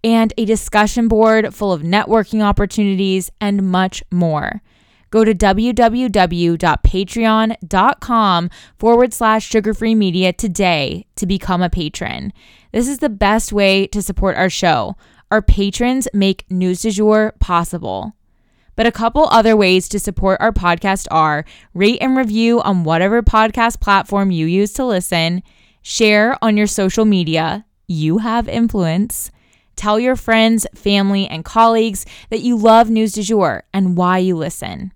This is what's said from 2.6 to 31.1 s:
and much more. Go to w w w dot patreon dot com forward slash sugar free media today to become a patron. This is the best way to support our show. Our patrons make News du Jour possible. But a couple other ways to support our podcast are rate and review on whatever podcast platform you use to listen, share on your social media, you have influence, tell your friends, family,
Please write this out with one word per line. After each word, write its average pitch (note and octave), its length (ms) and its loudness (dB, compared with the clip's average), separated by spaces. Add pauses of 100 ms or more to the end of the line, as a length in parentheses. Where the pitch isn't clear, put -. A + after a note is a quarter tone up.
and G3+ 300 -2
much F#3 400 -2
more. E3+ 500 -2 (500)
Go A3 140 4
to A3 80 2
w G#3 400 0
w A#3 360 2
w F3 480 0
dot D#3+ 260 -2
patreon A3 720 0 (100)
dot F#3+ 360 0
com F#3+ 500 0 (260)
forward A#3 360 2
slash A3 340 0
sugar G#3+ 260 -2
free A3+ 220 -2
media F#3 380 0
today F3 840 -2
to - 100 -6
become F3+ 380 -2
a F3 80 -2
patron. E3 640 -6 (400)
This A#3+ 160 -2
is C#4 100 -6
the D4+ 100 -2
best G#3 440 0
way G3 360 2
to G#3 140 -4
support F#3+ 340 -2
our F#3 140 0
show. C#3+ 460 -2 (340)
Our G#3+ 100 2
patrons A#3+ 720 0
make G3 380 0
News F3+ 320 -2
du A3 80 0
Jour G#3+ 480 2
possible. E3+ 800 -4 (580)
But A3+ 140 0
a - 40 0
couple A#3 360 0
other A3 280 6
ways F#3 340 2
to G#3 100 -4
support F#3+ 400 -2
our A3+ 120 0
podcast F#3 600 -2
are D#3 320 0 (300)
rate G#3 260 2
and C4 160 0
review A3+ 460 0
on F#3 200 0
whatever F#3 400 0
podcast A3+ 580 0
platform G3 520 0
you D#3+ 140 -2
use G3 260 0
to C4 120 -4
listen, F3+ 600 -2 (360)
share G#3+ 600 2
on A3 140 2
your G#3 100 2
social G3+ 380 0
media, F3 640 0 (200)
you D#3+ 320 -2
have A3+ 300 -4
influence, G3 840 -2 (460)
tell G#3+ 240 -2
your B3+ 160 0
friends, A3+ 580 2
family, G3 540 0